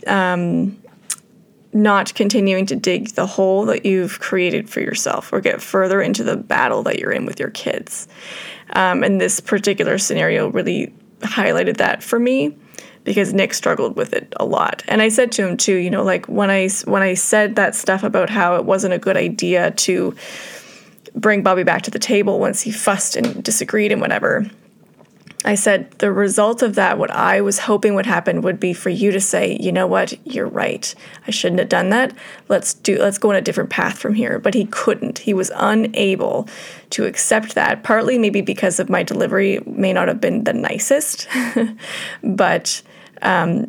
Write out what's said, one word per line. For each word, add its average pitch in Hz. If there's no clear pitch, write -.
um, 180
not 208
continuing 196
to 135
dig -
the -
hole 196
that 214
you've 185
created 180
for -
yourself -
or 190
get -
further 190
into 190
the -
battle 113
that -
you're -
in -
with -
your -
kids. -
Um, 185
and 196
this 185
particular 196
scenario 165
really -
highlighted 185
that -
for -
me 262
because 196
Nick 190
struggled -
with -
it -
a -
lot. -
And 214
I 220
said 240
to 196
him 175
too, 196
you 180
know, 202
like, 180
when 202
I 196
s-, 190
when 196
I 185
said 208
that 202
stuff 190
about 185
how 180
it 175
wasn't 185
a 170
good 190
idea 175
to 180
bring 214
Bobby 185
back 180
to 214
the 233
table 208
once 202
he 220
fussed -
and -
disagreed 208
and -
whatever, -
I 208
said, 202
"The 202
result 208
of 214
that, 190
what -
I -
was 202
hoping 208
would 196
happen 170
would 175
be 180
for 180
you 196
to 190
say, 190
'You 180
know 185
what? 185
You're -
right. -
I 214
shouldn't 180
have -
done 180
that. 254
Let's -
do, -
let's 202
go 214
on 202
a 185
different -
path 180
from 214
here.'" -
But 202
he 202
couldn't. -
He 208
was 185
unable 214
to 220
accept 220
that, -
partly 226
maybe 208
because -
of 185
my 180
delivery 196
may 190
not 180
have 170
been -
the -
nicest, -
<laughs> -
but, 180
um, 185